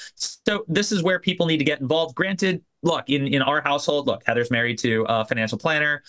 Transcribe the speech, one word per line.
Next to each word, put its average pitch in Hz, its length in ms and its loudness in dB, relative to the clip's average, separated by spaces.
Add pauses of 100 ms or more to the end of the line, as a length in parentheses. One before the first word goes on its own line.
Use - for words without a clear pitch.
(160)
So - 520 -2
this 196 240 0
is 185 120 0
where 185 160 2
people 175 260 0
need 160 120 2
to 147 60 0
get 147 160 0
involved. 151 360 0
Granted, 190 480 -2 (180)
look, 156 260 0
in, 139 200 0
in 135 160 2
our 147 180 0
household, 143 460 0
look, 107 180 -2
Heather's 120 240 0
married 120 300 0
to 113 280 2
a 113 180 0
financial 110 340 -2
planner. 147 500 0